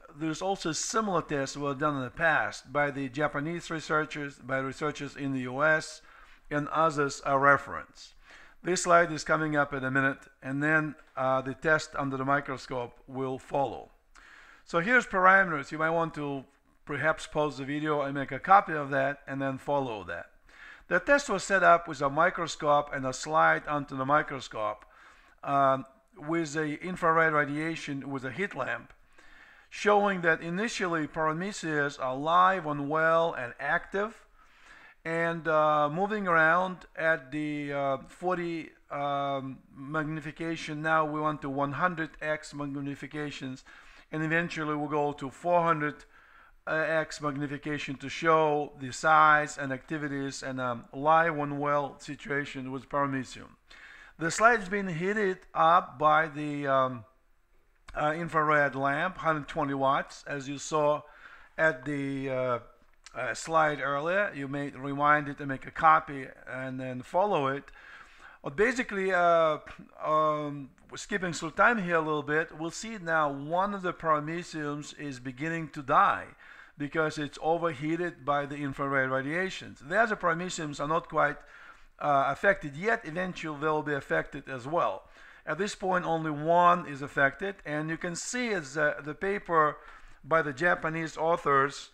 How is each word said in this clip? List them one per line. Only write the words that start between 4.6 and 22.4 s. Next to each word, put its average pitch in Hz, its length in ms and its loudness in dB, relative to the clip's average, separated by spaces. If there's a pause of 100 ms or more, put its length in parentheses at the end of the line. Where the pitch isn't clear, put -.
in 139 160 -4
the 131 80 -2
U 127 240 -4
S, 156 360 0 (480)
and 147 200 -2
others 147 520 0
are 139 180 2
referenced. 135 760 2 (500)
This 180 200 0
slide 170 280 6
is 151 120 -6
coming 156 320 0
up 143 160 2
in 135 120 -4
a 131 80 -2
minute, 135 260 2 (240)
and 139 220 -4
then, 156 320 2 (200)
uh, 131 260 0
the 131 120 -6
test 156 420 0
under 135 220 -2
the 131 80 -4
microscope 135 720 -2 (100)
will 131 300 -4
follow. 123 540 -4 (760)
So 170 140 -2
here's 233 260 2
parameters. 185 680 4
You 156 60 -8
might 160 140 0
want 165 240 0
to 143 280 -6 (400)
perhaps 151 440 -2
pause 151 320 -2
the 135 60 -8
video 147 360 -2
and 139 140 -4
make 139 160 -4
a 131 80 -6
copy 196 340 4
of 147 160 -4
that, 139 380 0
and 135 120 -8
then 135 200 -4
follow 131 460 -2
that. 85 260 -12 (560)
The 175 120 0
test 277 300 2
was 196 140 -2
set 190 180 2
up 170 260 6
with 147 140 -8
a 143 80 2
microscope 151 840 2